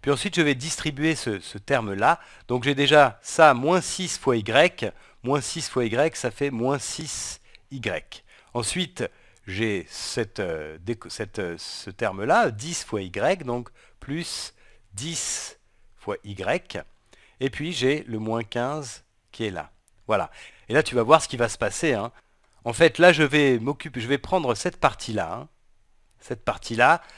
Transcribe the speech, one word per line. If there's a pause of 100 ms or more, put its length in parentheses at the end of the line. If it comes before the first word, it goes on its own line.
puis
ensuite
je
vais
distribuer
ce,
ce
terme-là, (280)
donc
j'ai
déjà
ça,
moins
six
fois
Y, (320)
moins
six
fois
Y,
ça
fait
moins
six (300)
Y. (300)
Ensuite, (440)
j'ai
cette,
euh,
déco-,
cette,
euh,
ce
terme-là,
dix
fois
y, (320)
donc (300)
plus (400)
dix (400)
fois
y, (1000)
et
puis
j'ai
le
moins
quinze (280)
qui
est
là. (360)
Voilà. (380)
Et
là,
tu
vas
voir
ce
qui
va
se
passer,
hein. (520)
En
fait,
là,
je
vais
m'occuper,
je
vais
prendre
cette
partie-là,
hein. (720)
Cette
partie-là. (140)